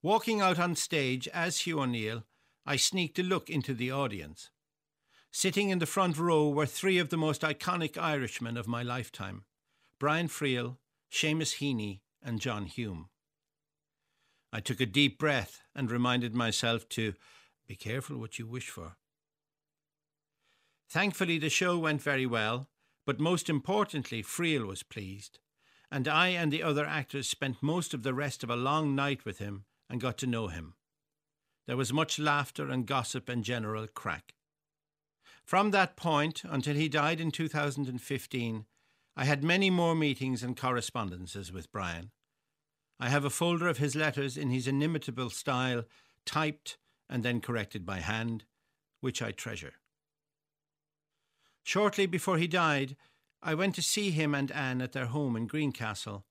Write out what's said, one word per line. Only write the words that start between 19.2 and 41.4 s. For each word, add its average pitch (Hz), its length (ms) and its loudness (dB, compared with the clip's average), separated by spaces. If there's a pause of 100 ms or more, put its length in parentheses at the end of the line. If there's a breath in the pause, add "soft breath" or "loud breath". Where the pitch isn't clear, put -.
Thankfully, 175 480 2
the 151 120 0
show 175 280 2
went 156 240 0
very 131 240 2
well, 117 440 0 (360)
but 131 140 -2
most 165 300 2
importantly, 156 760 0
Friel 156 420 0
was 95 180 -10
pleased, 101 560 -12 (520 soft breath)
and 139 160 -2
I 160 220 4
and 170 220 2
the 160 120 0
other 151 220 2
actors 143 420 -4
spent - 340 -2
most 160 320 0
of 123 100 -6
the 131 100 0
rest 135 300 -4
of 117 60 -6
a 120 60 0
long 139 400 2
night 139 300 0
with 101 140 -8
him 101 260 -8 (240)
and 120 120 -4
got 127 180 -2
to 131 80 -2
know 117 200 0
him. 80 260 -8 (920)
There 127 120 -2
was 123 160 0
much 156 260 0
laughter 147 500 0
and 131 160 -2
gossip 127 440 -2
and 120 140 -2
general 110 440 -4
crack. - 460 -8 (1120 loud breath)
From 202 260 4
that 190 240 4
point 156 480 2
until 147 320 -2
he 151 140 2
died 156 320 2
in 160 100 0
two 160 160 -2
thousand 143 400 -2
and 127 140 -6
fifteen, 117 640 -4 (500)
I - 100 0
had 143 180 4
many 185 260 4
more 170 260 4
meetings 131 480 0
and 123 140 -4
correspondences 98 920 -4